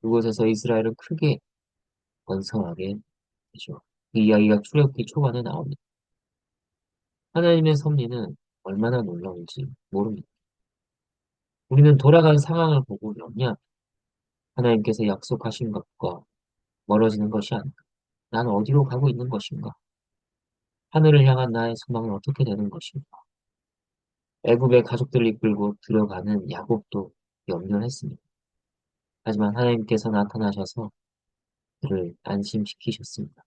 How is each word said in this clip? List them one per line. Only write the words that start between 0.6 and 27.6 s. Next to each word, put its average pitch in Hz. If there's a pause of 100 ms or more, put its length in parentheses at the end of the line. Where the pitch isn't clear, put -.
크게 151 (880)
번성하게 95 (560)
되죠. - (340)
이 107
이야기가 107
출애굽기 135
초반에 123
나옵니다. 113 (1500)
하나님의 165
섭리는 123 (260)
얼마나 113
놀라운지 87 (240)
모릅니다. 101 (1400)
우리는 143
돌아간 151
상황을 156
보고 104
염려, - (1000)
하나님께서 113
약속하신 110
것과 - (640)
멀어지는 107
것이 107
아닌가? 113 (480)
나는 117
어디로 131
가고 131
있는 123
것인가? 107 (1160)
하늘을 151
향한 127
나의 117
소망은 113
어떻게 135
되는 104
것인가? 156 (1400)
애굽의 120
가족들을 120
이끌고 104
들어가는 101
야곱도 104 (360)
염려했습니다. 101 (1040)